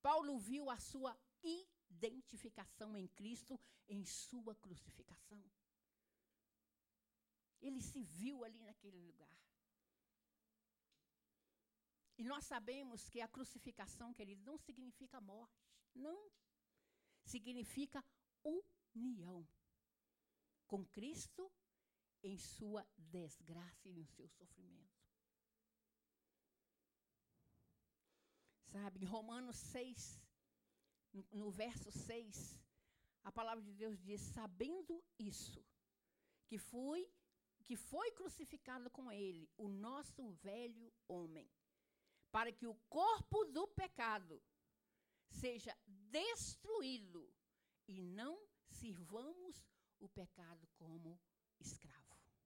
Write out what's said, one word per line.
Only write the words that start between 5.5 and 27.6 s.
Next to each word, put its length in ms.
Ele 220
se 200
viu 400
ali 200
naquele 360
lugar. 380
E 60
nós 220
sabemos 640
que 100
a 80
crucificação, 880
querido, 280
não 140
significa 640
morte. 480
Não. 380
Significa 800
união 1040
com 200
Cristo 680
em 160
sua 480
desgraça 920
e 40
no 140
seu 220
sofrimento. 760